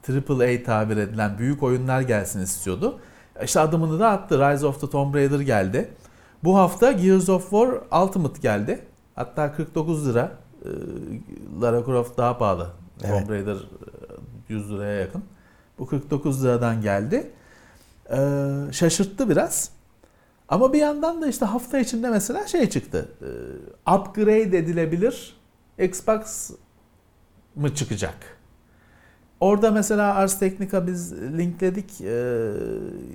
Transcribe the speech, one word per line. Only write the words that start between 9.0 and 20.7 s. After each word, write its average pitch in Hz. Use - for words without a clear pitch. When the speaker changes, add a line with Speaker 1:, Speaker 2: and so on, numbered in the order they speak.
Speaker 1:
Hatta 143
kırk 151
dokuz 156
lira. 120
E, -
Lara 117
Croft 123
daha 120
pahalı. 87
Speaker 2:
Evet. 101
Speaker 1:
Tomb 104
Raider, 101
e, 95
yüz 104
liraya 101
yakın. 175
Bu 127
kırk 135
dokuz 135
liradan 117
geldi. 107
Ee, -
şaşırttı 190
biraz. 180
Ama 254